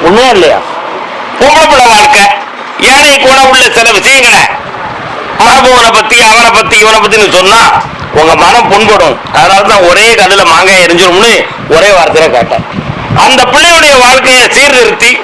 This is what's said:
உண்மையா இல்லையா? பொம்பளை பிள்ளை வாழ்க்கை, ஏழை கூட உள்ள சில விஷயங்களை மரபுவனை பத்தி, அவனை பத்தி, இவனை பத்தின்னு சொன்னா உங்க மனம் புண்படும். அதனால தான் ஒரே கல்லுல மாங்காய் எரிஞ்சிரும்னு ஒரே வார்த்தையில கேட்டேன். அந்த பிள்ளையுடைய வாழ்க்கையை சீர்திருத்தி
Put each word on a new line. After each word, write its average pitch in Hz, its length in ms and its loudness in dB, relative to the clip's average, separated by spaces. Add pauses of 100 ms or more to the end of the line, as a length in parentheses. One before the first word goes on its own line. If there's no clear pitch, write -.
உண்மையா 240 280 2
இல்லையா? 147 240 2 (800)
பொம்பளை 302 320 2
பிள்ளை 247 220 2
வாழ்க்கை, 214 320 2 (680)
ஏழை 285 240 2 (100)
கூட 269 120 2 (140)
உள்ள - 120 2 (140)
சில 233 100 0 (120)
விஷயங்களை 240 440 0 (1000)
மரபுவனை 254 520 2
பத்தி, 254 200 -2 (120)
அவனை 233 280 2
பத்தி, 226 260 -2
இவனை 220 200 2
பத்தின்னு 208 360 0
சொன்னா 208 220 2 (580)
உங்க 160 140 2 (100)
மனம் 190 300 2
புண்படும். 202 440 0 (200)
அதனால 190 240 2 (100)
தான் 190 180 2
ஒரே 196 160 2 (160)
கல்லுல 190 300 2
மாங்காய் 185 340 2
எரிஞ்சிரும்னு 185 480 2 (440)
ஒரே 196 200 2
வார்த்தையில 156 400 0
கேட்டேன். 117 300 -2 (580)
அந்த 262 160 2 (120)
பிள்ளையுடைய 311 420 2 (100)
வாழ்க்கையை 254 400 2 (100)
சீர்திருத்தி 247 560 0 (120)